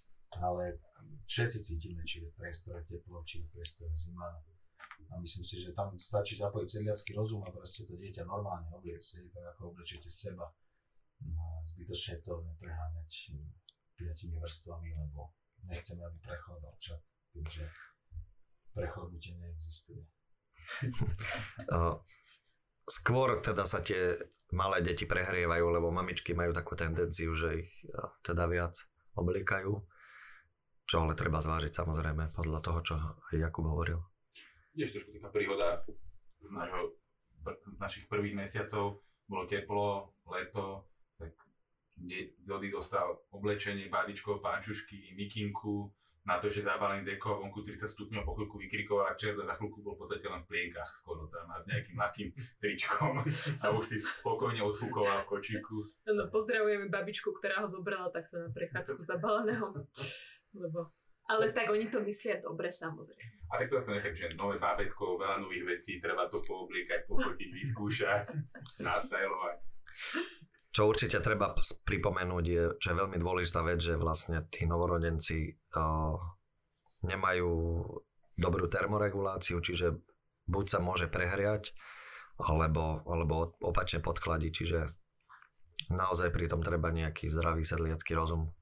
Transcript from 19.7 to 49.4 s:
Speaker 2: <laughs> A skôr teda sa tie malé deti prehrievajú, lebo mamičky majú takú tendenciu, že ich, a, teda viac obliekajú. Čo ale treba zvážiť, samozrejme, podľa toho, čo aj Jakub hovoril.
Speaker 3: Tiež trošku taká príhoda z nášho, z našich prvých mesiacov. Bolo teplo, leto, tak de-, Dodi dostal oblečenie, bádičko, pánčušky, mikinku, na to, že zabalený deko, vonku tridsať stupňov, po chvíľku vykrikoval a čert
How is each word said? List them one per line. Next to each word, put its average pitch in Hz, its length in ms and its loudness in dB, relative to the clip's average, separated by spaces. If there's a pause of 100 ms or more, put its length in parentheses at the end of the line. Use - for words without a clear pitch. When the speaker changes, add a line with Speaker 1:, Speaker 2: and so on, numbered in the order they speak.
Speaker 2:
<laughs> - 1040 -2
A 82 220 4 (920)
skôr 123 560 4
teda 98 240 4
sa 92 160 2
tie 90 320 4 (360)
malé 95 280 4
deti 82 240 2
prehrievajú, 87 640 4
lebo 85 240 4
mamičky 90 400 0
majú 85 240 2
takú 82 160 -2
tendenciu, 82 640 2
že 80 280 0
ich, - 80 -18 (200)
a, - 160 -4 (160)
teda 87 240 2
viac 87 260 0 (400)
obliekajú. 98 580 0 (1160)
Čo 82 160 4
ale 78 80 4
treba 78 240 2
zvážiť, 78 360 2 (120)
samozrejme, 78 480 0
podľa 78 320 0
toho, 82 160 0
čo 82 160 -2
aj 78 400 -4
Jakub 80 320 2
hovoril. 82 320 0 (720)
Speaker 3:
Tiež - 240 -4
trošku - 160 -10
taká - 160 -12
príhoda - 560 4 (560)
z - 80 -18
nášho, - 480 -4 (480)
z - 320 -8
našich - 320 -6
prvých 101 240 2
mesiacov. 101 720 0 (240)
Bolo 92 160 -2
teplo, 101 800 0
leto, 98 640 -6 (320)
tak 80 160 -12 (560)
de-, - 480 -8
Dodi 98 320 -4
dostal - 560 0
oblečenie, 101 640 -2
bádičko, 101 480 0
pánčušky, - 720 -4
mikinku, 101 800 -4 (360)
na - 80 4
to, 104 160 2
že 101 80 0
zabalený 98 480 0
deko, 101 320 -2
vonku 101 240 -6
tridsať 104 240 -6
stupňov, 104 400 -4
po 101 80 -4
chvíľku 104 240 -4
vykrikoval 98 480 2
a - 80 -2
čert 104 240 -2